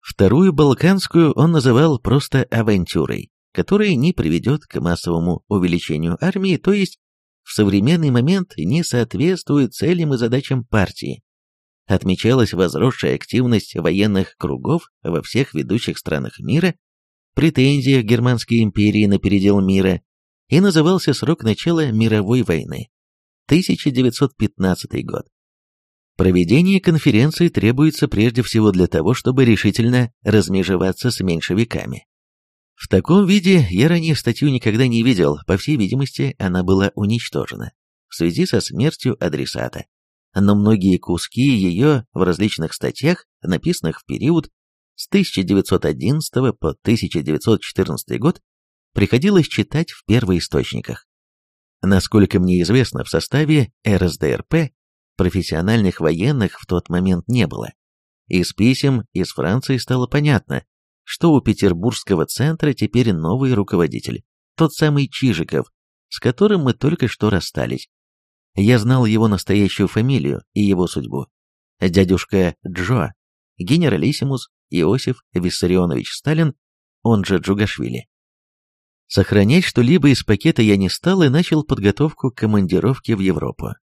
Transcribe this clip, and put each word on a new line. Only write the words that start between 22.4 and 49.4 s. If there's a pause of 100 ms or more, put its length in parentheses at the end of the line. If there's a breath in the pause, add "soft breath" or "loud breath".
войны, (580)
тысяча
девятьсот
пятнадцатый
год. (880)
Проведение
конференции
требуется
прежде
всего
для
того,
чтобы
решительно (100)
размежеваться
с
меньшевиками. (680)
В
таком
виде
я
ранее
статью
никогда
не
видел,
по
всей
видимости,
она
была
уничтожена (360)
в
связи
со
смертью
адресата. (480)
Но
многие
куски
ее (100)
в
различных
статьях, (160)
написанных
в
период (460)
с
тысяча
девятьсот
одиннадцатого
по
тысяча
девятьсот
четырнадцатый
год, (520)
приходилось